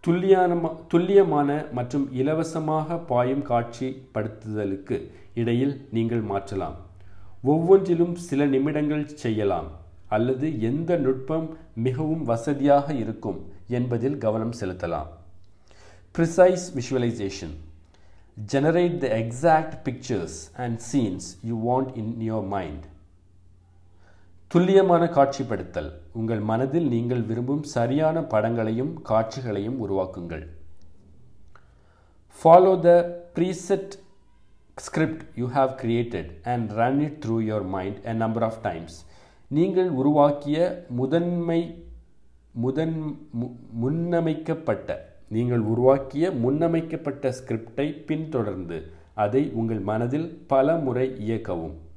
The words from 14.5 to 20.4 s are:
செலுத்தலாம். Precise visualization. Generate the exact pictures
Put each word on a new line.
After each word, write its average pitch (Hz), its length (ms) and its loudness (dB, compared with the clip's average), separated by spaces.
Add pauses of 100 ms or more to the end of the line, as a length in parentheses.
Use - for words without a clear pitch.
செலுத்தலாம். 87 500 -6 (1040)
Precise 180 500 6 (140)
visualization. 117 720 -2 (1000)
Generate 165 500 2
the 131 80 0 (120)
exact 156 500 2 (140)
pictures 113 480 -4 (280)